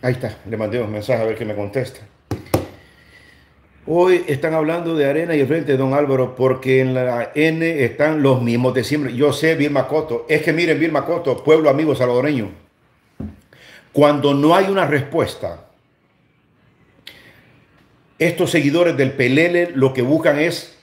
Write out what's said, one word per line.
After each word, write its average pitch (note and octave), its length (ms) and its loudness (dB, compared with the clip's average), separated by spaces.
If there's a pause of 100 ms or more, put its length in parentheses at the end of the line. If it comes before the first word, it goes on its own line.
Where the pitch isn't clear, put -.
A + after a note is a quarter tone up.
Ahí B2+ 80 0
está, A#2 240 -6 (140)
le A2 80 -8
mandé G#2+ 240 -4
un G#2+ 100 -6
mensaje A2+ 300 -4
a - 20 -2
ver A2 100 -2
qué A2 120 -8
me G#2+ 80 -6
contesta. G2+ 480 -8 (1800)
Hoy F3 400 4
están D3 260 -2
hablando E3 420 -2
de C#3+ 140 2
Arena D#3+ 260 -2
y D3 60 2
el C3 60 2
Frente, C#3+ 320 0
don C3+ 160 0
Álvaro, C3+ 420 0
porque C3 460 2
en B2+ 100 0
la B2 420 -2
N D#3+ 480 0
están D3 400 0
los C3 200 4
mismos A#2+ 320 0
de B2 100 0
siempre. C#3+ 300 -4
Yo C3+ 180 2
sé, D#3+ 220 0
Vilma C#3+ 340 0
Coto. B2+ 400 -4
Es D3+ 140 2
que E3 100 0
miren, D#3+ 260 0
Vilma D#3 280 0
Coto, D3+ 360 -2
pueblo D#3 280 4
amigo D3 240 2
salvadoreño, B2 560 0 (1400)
cuando C#3+ 400 4
no D3+ 200 4
hay G3 120 2
una F#3+ 200 0
respuesta, C3 840 -4 (2500)
estos E3 320 0
seguidores D#3 480 2
del C#3 140 2
P C3+ 120 0
L C#3 220 4
L F3 280 0
lo C3 200 2
que B2+ 80 0
buscan D3 360 2
es E3+ 440 -4